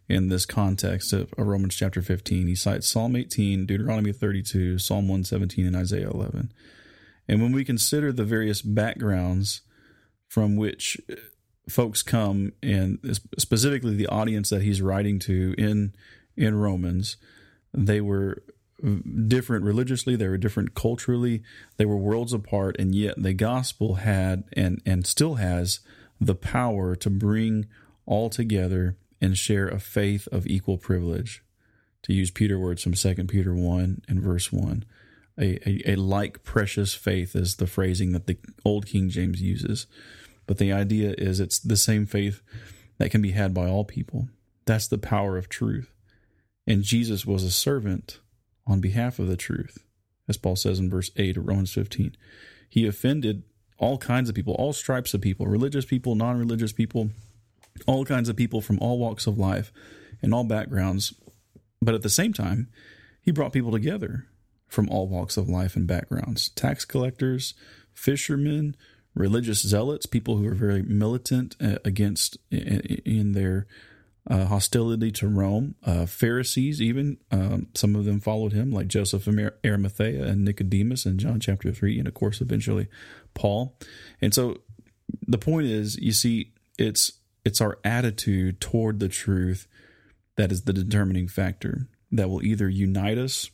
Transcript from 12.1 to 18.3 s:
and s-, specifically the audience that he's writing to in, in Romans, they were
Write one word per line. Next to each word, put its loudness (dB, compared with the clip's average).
and 2
s-, -2
specifically 2
the 0
audience 0
that 2
he's 2
writing 2
to 0
in, 0
in 4
Romans, 0
they 4
were 0